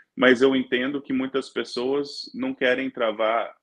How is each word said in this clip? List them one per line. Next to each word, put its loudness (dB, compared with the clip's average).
mas 6
eu 6
entendo -2
que -10
muitas -4
pessoas -6
não -6
querem 0
travar -2